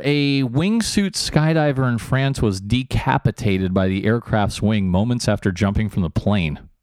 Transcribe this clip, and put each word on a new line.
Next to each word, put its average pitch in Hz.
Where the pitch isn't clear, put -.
A 143
wingsuit 196
skydiver 151
in 120
France 135
was 98
decapitated 110
by 95
the 95
aircraft's 110
wing 107
moments 110
after 104
jumping 101
from 98
the 80
plane. 87